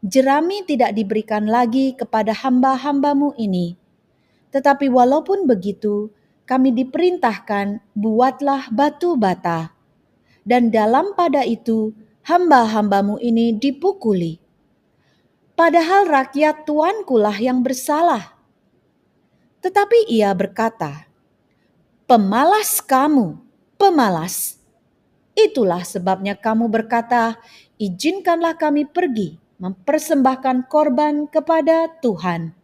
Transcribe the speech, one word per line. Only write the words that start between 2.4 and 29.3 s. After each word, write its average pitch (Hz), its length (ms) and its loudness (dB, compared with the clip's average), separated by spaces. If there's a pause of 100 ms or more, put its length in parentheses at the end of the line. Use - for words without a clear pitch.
hamba-hambamu 269 960 0
ini. 180 320 -2 (800)
Tetapi 277 320 2
walaupun 277 640 2
begitu, 208 640 -2 (320)
kami 262 320 0
diperintahkan, 233 1040 -2 (160)
'Buatlah 262 720 0
batu 294 480 0
bata.' 175 560 -2 (720)
Dan 240 240 2
dalam 233 480 0
pada 302 240 0
itu, 220 560 -4 (320)
hamba-hambamu 220 960 2
ini 233 320 0
dipukuli. 226 800 -2 (1200)
Padahal 339 480 4
rakyat 302 560 0
tuankulah 302 800 0
yang 254 240 0
bersalah." 285 720 -2 (1300)
Tetapi 415 400 2
ia 220 320 2
berkata, 190 720 -6 (960)
"Pemalas 254 800 2
kamu, 262 480 2 (480)
pemalas. 220 800 0 (720)
Itulah 233 480 2
sebabnya 190 560 -4
kamu 226 320 0
berkata, 233 720 -2 (400)
'Izinkanlah 330 800 -2
kami 294 240 0
pergi 226 560 -4 (160)